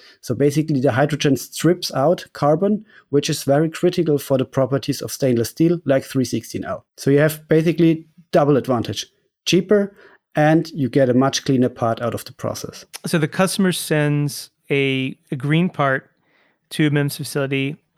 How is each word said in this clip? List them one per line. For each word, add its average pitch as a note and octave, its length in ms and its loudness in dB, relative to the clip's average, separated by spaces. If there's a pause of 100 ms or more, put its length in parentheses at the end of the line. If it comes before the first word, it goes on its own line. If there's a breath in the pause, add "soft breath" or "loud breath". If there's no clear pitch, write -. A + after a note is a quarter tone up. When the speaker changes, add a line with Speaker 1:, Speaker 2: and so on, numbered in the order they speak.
(220 soft breath)
Speaker 1:
So - 120 -6
basically C#3+ 460 0
the C3 120 2
hydrogen C#3+ 460 2
strips - 560 -2
out D3+ 400 0
carbon, G3 500 0 (260 loud breath)
which C#3+ 200 0
is D3+ 140 -4
very D3+ 260 2
critical E3 480 0
for C3+ 220 -2
the B2+ 60 -2
properties B2 560 -2
of A2 100 -10
stainless A#2 380 0
steel, E3+ 360 2
like C3+ 180 2
three C3 220 -2
sixteen - 400 -6
L. - 180 -8 (140)
So - 140 0
you C#3+ 80 6
have D3+ 280 0
basically D#3+ 600 2 (240)
double D3 260 4
advantage, A#2 480 -2 (400)
cheaper, G3 500 2 (400 soft breath)
and D#3 360 4
you C3 180 -2
get C3+ 200 4
a B2 40 4
much C3 320 2
cleaner B2+ 240 2
part A#2 320 -2
out A2+ 140 -4
of - 100 -10
the - 80 -18
process. - 520 -10 (200)
Speaker 2:
So F3 140 0
the D3+ 80 0
customer F#3 440 0
sends D3 800 -2 (220)
a, C3+ 440 -2 (140)
a D#3+ 60 -6
green D#3 340 0
part C3+ 400 -2 (640)
to D#3 160 0
a - 20 0
mims C#3+ 280 0
facility C#3 600 -4 (200)